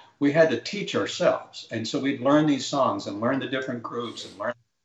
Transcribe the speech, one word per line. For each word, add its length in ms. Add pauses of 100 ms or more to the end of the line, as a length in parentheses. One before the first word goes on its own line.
(180)
we 140
had 180
to 100
teach 360
ourselves. 760
And 160
so 140
we'd 200
learn 260
these 200
songs 400
and 140
learn 180
the 100
different 340
grooves 420
and 140
learn 160 (300)